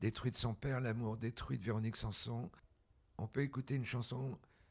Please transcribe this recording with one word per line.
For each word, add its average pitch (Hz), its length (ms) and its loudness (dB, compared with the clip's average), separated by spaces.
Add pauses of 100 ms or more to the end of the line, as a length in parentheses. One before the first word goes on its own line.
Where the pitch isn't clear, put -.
détruit 117 300 2
de 98 60 0
son 117 180 2
père, 135 260 0
l'amour 113 380 2
détruit 117 400 0
de 98 60 -6
Véronique 110 340 2
Sanson. 113 520 -2 (680)
On 110 80 -2
peut 135 160 2
écouter 135 320 0
une 131 100 2
chanson 123 540 -2 (320)